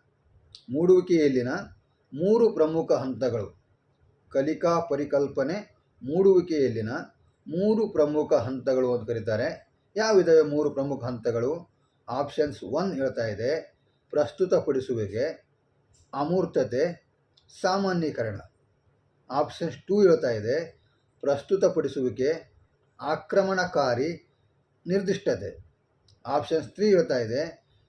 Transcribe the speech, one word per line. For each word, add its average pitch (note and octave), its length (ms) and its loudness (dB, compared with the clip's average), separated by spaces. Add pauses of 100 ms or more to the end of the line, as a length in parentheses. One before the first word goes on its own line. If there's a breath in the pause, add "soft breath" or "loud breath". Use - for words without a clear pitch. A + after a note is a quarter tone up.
(680)
ಮೂಡುವಿಕೆಯಲ್ಲಿನ D#3 800 4 (680)
ಮೂರು G#3 360 4
ಪ್ರಮುಖ D#3+ 420 0
ಹಂತಗಳು. B2 640 -2 (760)
ಕಲಿಕಾ D#3 500 0
ಪರಿಕಲ್ಪನೆ C#3+ 960 -2 (300)
ಮೂಡುವಿಕೆಯಲ್ಲಿನ D3+ 840 2 (580)
ಮೂರು F#3+ 400 0
ಪ್ರಮುಖ D3+ 460 0
ಹಂತಗಳು B2+ 640 0
ಅಂತ A2 120 -8
ಕರೀತಾರೆ. A2+ 640 -4 (220)
ಯಾವಿದಾವೆ F#3 460 6
ಮೂರು D3 280 0
ಪ್ರಮುಖ C3+ 340 -4
ಹಂತಗಳು? B2 680 -4 (360)
ಆಪ್ಷನ್ಸ್ C#3 540 -4
ಒನ್ D#3+ 300 -2
ಹೇಳ್ತಾ C3 340 -2
ಇದೆ B2 520 -4 (320)
ಪ್ರಸ್ತುತಪಡಿಸುವಿಕೆ, C#3 1300 -2 (680)
ಅಮೂರ್ತತೆ, D#3+ 920 -2 (560)
ಸಾಮಾನ್ಯೀಕರಣ. F3 760 -2 (920)
ಆಪ್ಷನ್ಸ್ D#3 460 -4 (100)
ಟೂ G#3 140 2
ಹೇಳ್ತಾ D#3+ 280 4
ಇದೆ A#2 500 -4 (420)
ಪ್ರಸ್ತುತಪಡಿಸುವಿಕೆ, C#3+ 1300 -2 (480)
ಆಕ್ರಮಣಕಾರಿ, E3 1300 -2 (580)
ನಿರ್ದಿಷ್ಟತೆ. E3+ 760 -4 (640)
ಆಪ್ಷನ್ಸ್ D3 420 -2
ತ್ರೀ G#3 180 -2
ಹೇಳ್ತಾ E3+ 300 4
ಇದೆ A#2+ 460 -4 (260)